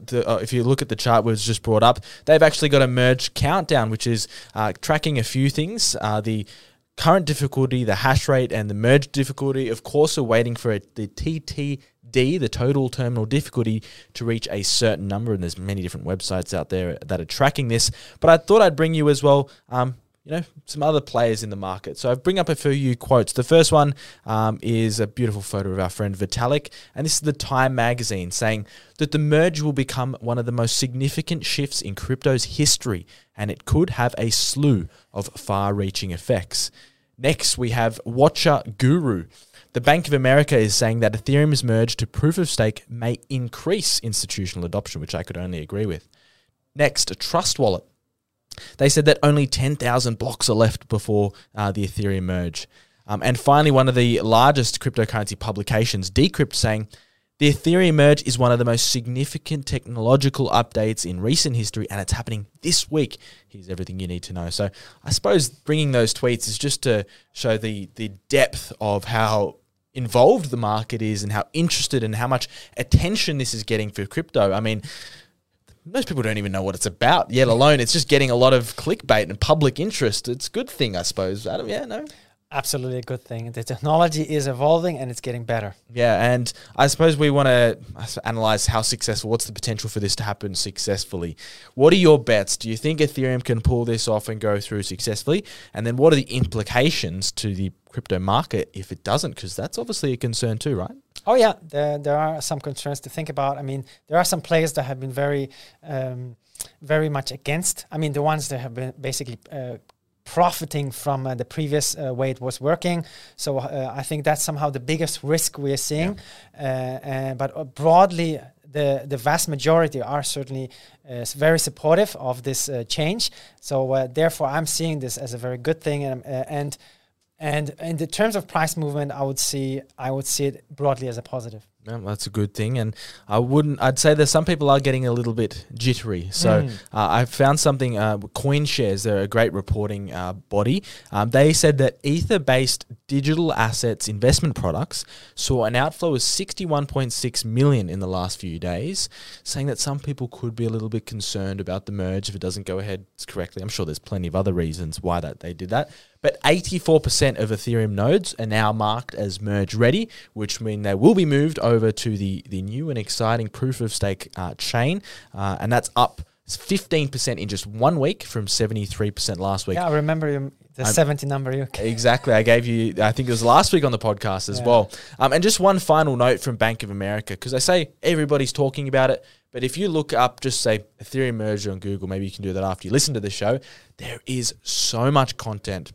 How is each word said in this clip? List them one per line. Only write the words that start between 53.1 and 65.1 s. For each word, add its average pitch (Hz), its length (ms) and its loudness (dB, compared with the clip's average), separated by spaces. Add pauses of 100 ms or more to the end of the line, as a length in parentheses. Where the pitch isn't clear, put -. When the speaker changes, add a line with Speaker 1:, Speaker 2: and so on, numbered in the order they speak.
Speaker 1:
and 123 160 0
finally, 147 320 6
one 131 180 6
of 123 40 2
the 120 280 4
largest 120 580 4
cryptocurrency 110 580 -2
publications, 104 720 -2
Decrypt, 131 460 0
saying, 107 320 -2 (500)
"The 147 160 4
Ethereum 170 420 4
merge 147 280 6
is 127 160 -2
one 123 120 6
of 120 60 6
the 120 80 0
most 117 240 2
significant 131 800 -4
technological 127 800 2
updates 110 560 0
in 90 140 -6
recent 131 360 0
history, 110 360 -4
and 101 100 -6
it's - 120 -4
happening 110 340 -6 (140)
this - 280 0
week. 151 280 0 (300)
Here's 95 220 -20
everything 92 300 -8
you 92 80 -6
need 87 160 -6
to - 100 -12
know." 85 160 -6
So 101 220 -2 (320)
I - 80 -10